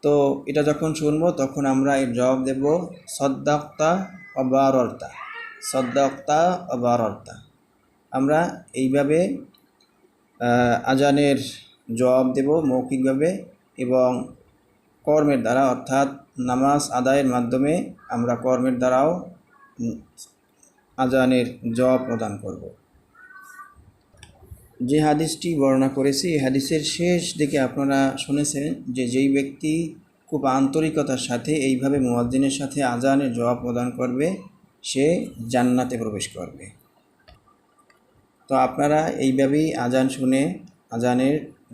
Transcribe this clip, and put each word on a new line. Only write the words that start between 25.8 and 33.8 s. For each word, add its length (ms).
করেছি, 440
এই 60
হাদিসের 420
শেষ 580
দিকে 220
আপনারা 580
শুনেছেন 560
যে 160
যেই 240
ব্যক্তি 640
খুব 180
আন্তরিকতার 720
সাথে 360
এইভাবে 440
মুয়াজ্জিনের 520
সাথে 320
আজানের 500
জবাব 280
প্রদান 300